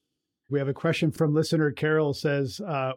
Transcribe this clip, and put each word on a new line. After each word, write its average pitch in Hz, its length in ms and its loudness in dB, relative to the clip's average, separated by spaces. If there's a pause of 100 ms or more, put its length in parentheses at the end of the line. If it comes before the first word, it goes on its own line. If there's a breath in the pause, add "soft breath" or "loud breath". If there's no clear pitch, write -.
(480)
We 139 120 0
have 135 80 -4
a 139 60 0
question 160 360 0
from 147 240 2
listener 156 380 2
Carol 156 420 0
says, 143 460 -2
uh, 139 360 -4